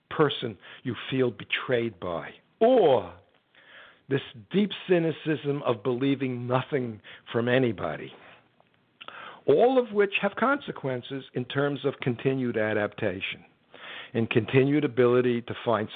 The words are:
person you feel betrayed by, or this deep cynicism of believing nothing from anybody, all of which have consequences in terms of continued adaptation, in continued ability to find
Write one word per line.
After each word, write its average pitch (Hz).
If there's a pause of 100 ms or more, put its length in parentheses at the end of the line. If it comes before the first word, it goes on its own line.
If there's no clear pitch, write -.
(100)
person 135 (240)
you 120 (120)
feel 131
betrayed 113
by, 82 (300)
or 135 (960)
this 135 (300)
deep 190 (180)
cynicism 151
of 117
believing 127
nothing 123 (300)
from 120
anybody, 92 (1300)
all 233
of 233
which 202
have 202
consequences 139 (120)
in 127
terms 139
of 139
continued 127
adaptation, 107 (720)
in 113
continued 135
ability 123
to 113 (100)
find 110